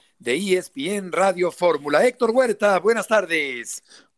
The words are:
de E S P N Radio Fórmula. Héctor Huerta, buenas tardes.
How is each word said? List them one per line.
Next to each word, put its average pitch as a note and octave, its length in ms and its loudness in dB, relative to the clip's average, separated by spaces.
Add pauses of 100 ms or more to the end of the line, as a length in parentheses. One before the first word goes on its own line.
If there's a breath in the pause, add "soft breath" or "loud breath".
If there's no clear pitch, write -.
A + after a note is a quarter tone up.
(180 soft breath)
de A#2+ 160 -2
E F#3 240 0
S F3 120 -8
P D#3 240 -6
N G3 160 -6
Radio F3 400 0
Fórmula. D#3 560 2
Héctor A#3+ 260 0
Huerta, G#3+ 480 2
buenas G#3+ 280 0
tardes. D#3 760 -2 (360 soft breath)